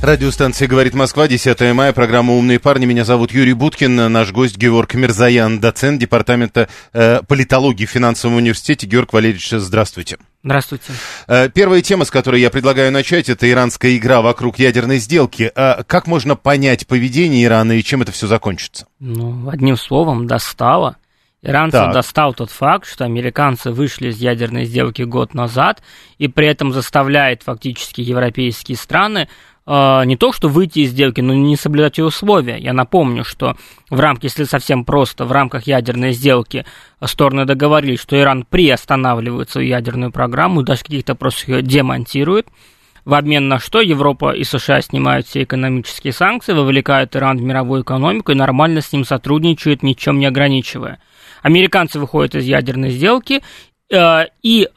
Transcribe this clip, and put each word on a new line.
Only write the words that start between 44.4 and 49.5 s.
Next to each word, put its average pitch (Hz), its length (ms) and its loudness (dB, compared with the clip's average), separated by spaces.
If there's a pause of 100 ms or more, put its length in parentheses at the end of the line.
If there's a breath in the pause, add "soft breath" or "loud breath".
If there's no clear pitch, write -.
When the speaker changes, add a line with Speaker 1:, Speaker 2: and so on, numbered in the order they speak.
Speaker 2:
С 131 140 -4
Ш 139 200 0
А 135 40 0
снимают 135 460 -2
все 139 160 -4
экономические 131 720 -4
санкции, 208 400 -2
вовлекают 135 600 0
Иран 135 220 0
в 123 60 -4
мировую 131 400 -2
экономику 156 480 -2
и 143 40 2
нормально 139 460 2
с - 100 -10
ним 139 140 -2
сотрудничают, 151 800 0